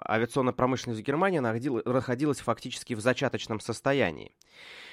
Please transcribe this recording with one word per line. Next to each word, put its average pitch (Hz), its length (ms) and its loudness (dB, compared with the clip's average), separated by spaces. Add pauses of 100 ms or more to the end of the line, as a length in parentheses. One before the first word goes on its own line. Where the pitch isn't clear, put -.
авиационная 120 440 2
промышленность 123 480 0
Германии 165 380 2
находила-, 120 460 0
находилась 127 540 0
фактически - 540 -4
в 107 80 -4
зачаточном 117 580 0
состоянии. 107 760 0 (600)